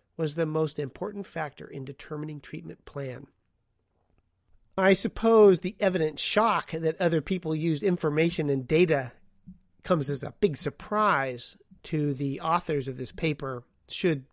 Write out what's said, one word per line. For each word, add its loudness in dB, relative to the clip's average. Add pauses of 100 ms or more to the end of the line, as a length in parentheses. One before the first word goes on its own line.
(160)
was -2
the 0
most -2
important -8
factor -10
in -12
determining -10
treatment -16
plan. -12 (1500)
I 6
suppose 6
the -6
evident 0
shock 0
that -2
other 2
people -4
use 0
information 0
and 0
data 2 (680)
comes 0
as -4
a -8
big 2
surprise -2 (240)
to -2
the -4
authors -2
of -10
this -10
paper -4 (260)
should 0